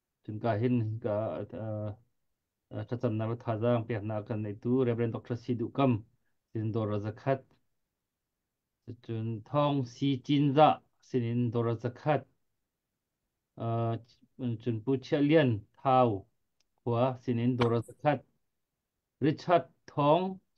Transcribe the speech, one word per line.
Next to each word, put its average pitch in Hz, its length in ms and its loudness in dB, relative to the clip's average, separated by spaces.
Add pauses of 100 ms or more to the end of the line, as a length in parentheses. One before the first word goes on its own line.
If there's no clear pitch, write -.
(240)
chun 107 160 -10
ka 113 120 0 (100)
hin 113 420 0
ka, 107 120 -2 (260)
eh, 107 500 -8 (800)
eh, 107 180 -8
cacam 120 280 -2
na 110 120 0
lo 117 140 -2
thajang 117 440 2
pihak 110 220 -4
na 110 120 -4
akan 107 180 -6 (140)
itu 117 180 -4 (160)
Reverend 117 260 0
Doktor 117 220 -8
Sidukam 120 560 -2 (580)
sinin 110 220 -4
dolar 104 340 -2
zakat. 135 340 -4 (1600)
Chun 113 400 -6
thong 143 420 0
si 135 400 -2
chin 143 300 2
za 147 260 6 (260)
sinin 120 440 0
dolar 117 320 0
zakat. 143 420 -2 (1300)
Eh, 117 340 -2 (680)
chun 117 220 -2
pu 135 140 0
chia 143 220 -2
lian 147 300 6 (340)
thau 127 420 4 (580)
kwa 123 400 0
sinin 120 360 0
dolar 117 240 2
zakat. 143 360 -2 (1000)
Richard 165 440 2 (200)
Thong 175 540 0 (180)